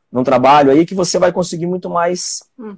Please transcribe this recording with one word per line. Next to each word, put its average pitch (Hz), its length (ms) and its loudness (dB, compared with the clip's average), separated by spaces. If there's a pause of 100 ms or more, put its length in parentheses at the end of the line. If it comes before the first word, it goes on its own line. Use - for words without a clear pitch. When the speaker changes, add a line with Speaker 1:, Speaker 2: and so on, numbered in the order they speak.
Speaker 1:
num 127 140 -4
trabalho 135 480 4
aí 160 140 4
que 185 100 -12
você 185 240 -2
vai 180 120 2
conseguir 175 340 -6
muito 180 240 -6
mais, 175 500 -4 (180)
Speaker 2:
Hum. 214 200 -16